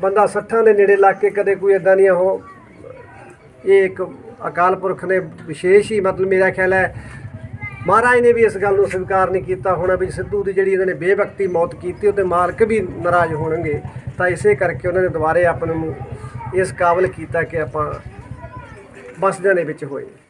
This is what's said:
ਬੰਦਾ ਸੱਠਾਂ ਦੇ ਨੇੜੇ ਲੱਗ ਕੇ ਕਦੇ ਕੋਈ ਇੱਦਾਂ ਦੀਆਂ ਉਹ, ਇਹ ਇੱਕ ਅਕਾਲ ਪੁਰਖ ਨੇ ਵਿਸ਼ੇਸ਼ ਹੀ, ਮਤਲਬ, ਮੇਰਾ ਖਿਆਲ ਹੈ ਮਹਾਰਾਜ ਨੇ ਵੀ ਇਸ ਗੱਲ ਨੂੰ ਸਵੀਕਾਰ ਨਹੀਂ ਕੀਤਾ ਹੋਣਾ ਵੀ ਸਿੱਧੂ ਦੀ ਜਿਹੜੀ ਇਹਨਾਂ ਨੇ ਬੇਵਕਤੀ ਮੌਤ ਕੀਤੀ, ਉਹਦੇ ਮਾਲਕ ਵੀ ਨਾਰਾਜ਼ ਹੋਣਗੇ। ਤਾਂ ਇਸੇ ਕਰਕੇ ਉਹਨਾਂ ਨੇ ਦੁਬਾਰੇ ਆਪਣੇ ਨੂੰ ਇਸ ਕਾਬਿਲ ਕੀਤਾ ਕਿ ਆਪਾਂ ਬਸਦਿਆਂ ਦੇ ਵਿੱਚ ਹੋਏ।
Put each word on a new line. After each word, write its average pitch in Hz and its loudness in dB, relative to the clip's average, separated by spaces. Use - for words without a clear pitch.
ਬੰਦਾ 196 2
ਸੱਠਾਂ 220 -2
ਦੇ 220 6
ਨੇੜੇ 202 6
ਲੱਗ 196 6
ਕੇ 202 0
ਕਦੇ 196 0
ਕੋਈ 196 2
ਇੱਦਾਂ 190 4
ਦੀਆਂ 196 6
ਉਹ, 185 0
ਇਹ 196 6
ਇੱਕ 185 -6
ਅਕਾਲ 175 2
ਪੁਰਖ 180 -4
ਨੇ 185 2
ਵਿਸ਼ੇਸ਼ 180 0
ਹੀ, 214 0
ਮਤਲਬ, 185 -2
ਮੇਰਾ 185 4
ਖਿਆਲ 185 0
ਹੈ 185 0
ਮਹਾਰਾਜ 240 4
ਨੇ 240 6
ਵੀ 226 4
ਇਸ 202 2
ਗੱਲ 196 2
ਨੂੰ 196 4
ਸਵੀਕਾਰ 190 0
ਨਹੀਂ 185 -2
ਕੀਤਾ 185 -2
ਹੋਣਾ 185 0
ਵੀ 180 -2
ਸਿੱਧੂ 190 -6
ਦੀ 196 -4
ਜਿਹੜੀ 196 0
ਇਹਨਾਂ 190 0
ਨੇ 180 -2
ਬੇਵਕਤੀ 196 0
ਮੌਤ 170 -2
ਕੀਤੀ, 180 -4
ਉਹਦੇ 196 0
ਮਾਲਕ 175 2
ਵੀ 220 2
ਨਾਰਾਜ਼ 175 0
ਹੋਣਗੇ। 156 -4
ਤਾਂ 180 0
ਇਸੇ 202 0
ਕਰਕੇ 175 -4
ਉਹਨਾਂ 180 0
ਨੇ 185 2
ਦੁਬਾਰੇ 160 0
ਆਪਣੇ 165 -2
ਨੂੰ 160 -6
ਇਸ 185 0
ਕਾਬਿਲ 180 2
ਕੀਤਾ 160 -6
ਕਿ 160 -6
ਆਪਾਂ 151 -4
ਬਸਦਿਆਂ 190 0
ਦੇ 170 -2
ਵਿੱਚ 151 -10
ਹੋਏ। 139 -10